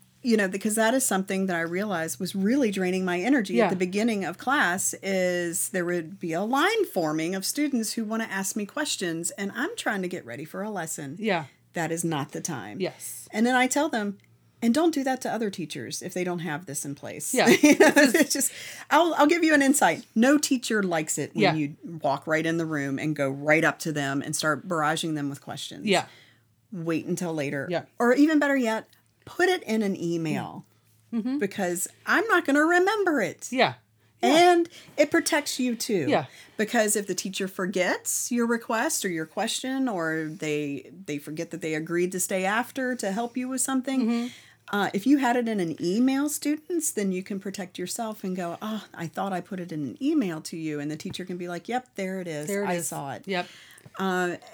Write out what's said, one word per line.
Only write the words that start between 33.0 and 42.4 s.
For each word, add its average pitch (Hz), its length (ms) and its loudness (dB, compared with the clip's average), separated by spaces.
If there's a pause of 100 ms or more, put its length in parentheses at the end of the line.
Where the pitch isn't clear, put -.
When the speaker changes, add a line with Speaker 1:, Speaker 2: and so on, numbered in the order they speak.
Speaker 1:
it. - 280 -6
Speaker 2:
Yeah. 151 240 2 (480)
Yeah. 339 300 8
Speaker 1:
And 339 160 4 (280)
it 302 140 4
protects 311 500 0
you 247 160 0
too. 196 320 0
Speaker 2:
Yeah. 185 160 2 (320)
Speaker 1:
Because 214 400 2
if 202 100 -2
the 185 80 -4
teacher 190 340 -6
forgets 185 840 -2
your 240 140 2
request 233 580 -2
or 202 40 -2
your 160 180 -4
question, 262 600 -2
or 160 400 -2
they, 147 600 -4 (160)
they 147 120 -6
forget 156 320 -8
that 170 100 -10
they 156 140 -4
agreed 170 380 0
to 185 80 -4
stay 185 240 -2